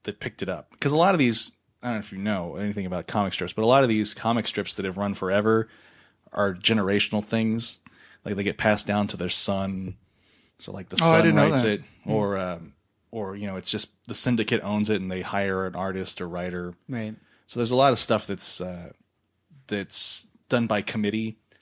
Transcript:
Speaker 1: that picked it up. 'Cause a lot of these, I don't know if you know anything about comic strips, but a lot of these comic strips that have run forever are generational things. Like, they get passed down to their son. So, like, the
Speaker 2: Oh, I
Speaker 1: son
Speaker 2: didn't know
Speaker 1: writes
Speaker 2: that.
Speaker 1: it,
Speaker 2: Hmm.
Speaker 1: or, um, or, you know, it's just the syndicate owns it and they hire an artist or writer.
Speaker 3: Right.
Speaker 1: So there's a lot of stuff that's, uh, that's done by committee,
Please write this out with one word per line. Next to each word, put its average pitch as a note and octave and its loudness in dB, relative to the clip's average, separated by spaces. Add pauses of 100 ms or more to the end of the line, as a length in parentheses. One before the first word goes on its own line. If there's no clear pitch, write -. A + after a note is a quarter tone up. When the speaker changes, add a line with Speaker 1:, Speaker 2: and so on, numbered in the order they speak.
Speaker 1:
that - -8
picked - -8
it F#2+ -6
up. - -10
'Cause C#3 2
a D3+ 4
lot F#3 6
of E3+ 2
these, A#2+ 2 (320)
I B2 -6
don't A#2 -4
know G#2+ -4
if - -12
you F#2+ -10
know F#2+ -4
anything G2+ -4
about F2+ -6
comic G2+ 0
strips, F2 -4
but A2 -2
a A2+ 4
lot C3+ 8
of B2 4
these G#2+ 2
comic A#2 -2
strips - -4
that F#2+ -6
have F#2 -6
run G2+ -2
forever G#2 2 (640)
are G2 0
generational G2+ 0
things. A2+ -2 (440)
Like, G2+ -4
they G2 -2
get G2 -2
passed G#2+ 2
down G#2 0
to F#2 -6
their F2+ -4
son. F#2+ -2 (600)
So, - -12
like, F#2+ -12
the - -8
Speaker 2:
Oh, E3 6
I E3 6
Speaker 1:
son E3 6
Speaker 2:
didn't D#3+ 6
know D3 6
Speaker 1:
writes C3+ 2
Speaker 2:
that. G#2+ 2 (100)
Speaker 1:
it, - -18 (240)
Speaker 2:
Hmm. G#2 -4
Speaker 1:
or, G2+ 0
um, F2 -6 (380)
or, G2+ -8
you G2+ -10
know, F#2+ -6
it's - -4
just G#2+ -2 (180)
the A2+ -6
syndicate A#2 2
owns G#2 0
it G2+ 2
and F#2 -6
they F#2 -6
hire F#2+ -2
an F2 -8
artist F#2+ -6
or F2+ -6
writer. F2 -8 (120)
Speaker 3:
Right. A2+ -8 (320)
Speaker 1:
So - -8
there's A#2 0
a B2 2
lot C3+ 8
of A2+ 2
stuff - 2
that's, - -2
uh, F2+ -10 (760)
that's - -2 (220)
done A#2 2
by G#2 0
committee, A2 -2 (240)